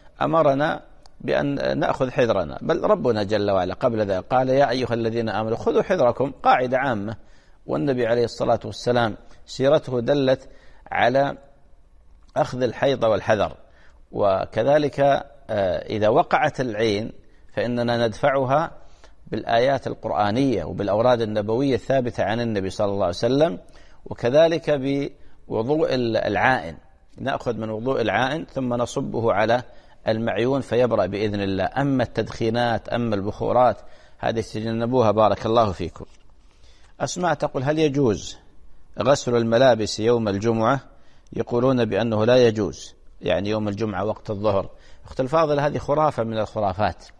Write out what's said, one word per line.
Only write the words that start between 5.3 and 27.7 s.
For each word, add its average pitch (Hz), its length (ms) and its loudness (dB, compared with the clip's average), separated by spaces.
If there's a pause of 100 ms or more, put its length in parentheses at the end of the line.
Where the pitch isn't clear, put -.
خذوا - 240 0
حذركم"، 131 500 2
قاعدة 131 460 2
عامة، 113 380 -4 (500)
والنبي 131 420 0
عليه 120 160 2
الصلاة 117 420 0
والسلام 113 500 0 (300)
سيرته 131 560 0
دلت 131 480 2 (420)
على 131 460 2 (1000)
أخذ 131 260 -2
الحيض 123 400 0
والحذر. 101 540 0 (540)
وكذلك، 117 880 0
آه، 107 840 0
إذا 104 240 0
وقعت 151 520 2
العين 110 500 -2 (420)
فإننا 120 540 0
ندفعها 139 640 0 (600)
بالآيات 120 560 0
القرآنية 104 760 0
وبالأوراد 101 580 2
النبوية 110 540 0
الثابتة 123 480 0
عن 107 180 0
النبي 104 280 -2
صلى 107 160 -2
الله 101 200 0
عليه - 20 2
وسلم، 143 520 0 (460)
وكذلك 151 640 2
بوضوء 139 1300 -2
ال-، 117 220 0
العائن، 104 600 0 (400)
نأخذ 123 400 -4
من 110 120 -6
وضوء 117 320 -2